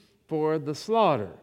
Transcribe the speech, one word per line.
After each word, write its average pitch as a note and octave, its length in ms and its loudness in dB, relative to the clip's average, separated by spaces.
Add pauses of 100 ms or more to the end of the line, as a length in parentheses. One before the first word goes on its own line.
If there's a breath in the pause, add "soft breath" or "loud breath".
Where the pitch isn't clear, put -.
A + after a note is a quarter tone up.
(280 soft breath)
for D#3 300 0
the D3 180 -6
slaughter." D#3+ 560 2 (120)